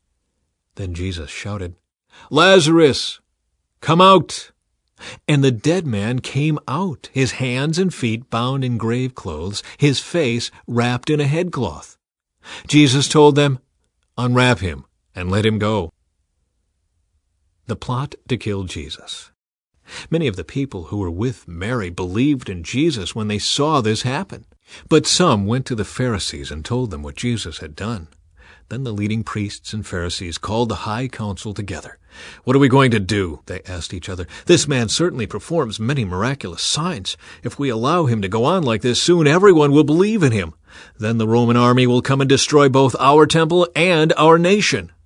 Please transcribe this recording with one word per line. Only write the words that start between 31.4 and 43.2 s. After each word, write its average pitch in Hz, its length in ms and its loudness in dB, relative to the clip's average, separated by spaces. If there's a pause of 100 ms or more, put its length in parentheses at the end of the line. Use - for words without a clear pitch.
together. 95 460 -12 (460)
"What 123 120 2
are 139 40 6
we 139 80 6
going 131 240 6
to 110 80 2
do?" 95 460 -4
they 92 200 -10
asked 90 260 -10
each 90 160 -10
other. 90 180 -10 (200)
"This 170 200 4
man 127 220 -2
certainly 135 380 -2
performs 110 520 -6
many 120 260 -2
miraculous 92 580 -4
signs. 151 540 -4 (260)
If - 160 -8
we 139 100 -2
allow 139 380 0
him 113 160 0
to 98 60 -4
go 113 160 0
on 180 180 0
like 110 200 0
this, 123 180 0
soon 170 260 4
everyone 156 460 6
will 151 120 6
believe 185 380 2
in 135 100 4
him. 87 220 -4 (440)
Then 110 200 -2
the 110 100 0
Roman 117 280 2
army 123 300 4
will 123 160 2
come 135 180 0
and 139 80 0
destroy 143 400 4
both 131 300 4
our 147 280 6